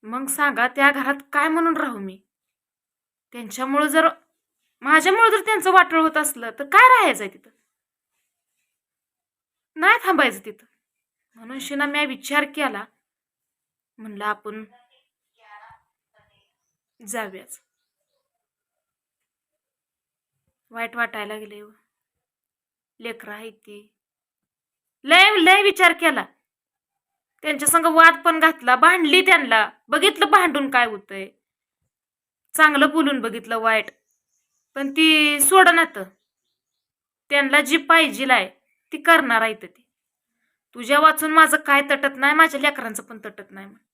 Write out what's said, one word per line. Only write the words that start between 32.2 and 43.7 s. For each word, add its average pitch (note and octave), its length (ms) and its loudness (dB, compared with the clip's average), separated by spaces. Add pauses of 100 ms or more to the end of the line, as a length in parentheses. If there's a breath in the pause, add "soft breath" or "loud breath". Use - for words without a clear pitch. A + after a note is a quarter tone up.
चांगलं D4+ 340 4
बोलून C#4+ 320 -2
बघितलं A3+ 380 -8
वाईट. A3 320 -2 (840)
पण C#4 160 -8
ती D4+ 480 2
सोडनात. E4+ 600 2 (1300)
त्यांना C#4+ 320 0
जी D4+ 160 -2
पाहिजेल C4+ 540 0
आहे G3 180 2 (420)
ती D#4 60 -12
करणार C#4 440 2
आहे A3 120 -4
ती. - 340 -20 (880)
तुझ्या B3 240 0
वाचून D#4 320 2
माझं D#4 260 4
काय C#4+ 240 0
तटत C#4 360 -4
नाही, C#4 160 0
माझ्या D#4 260 2
लेकरांचं C4+ 440 -6
पण A3 220 -20
तटत G3+ 260 -18
नाही. G3 160 -20 (260)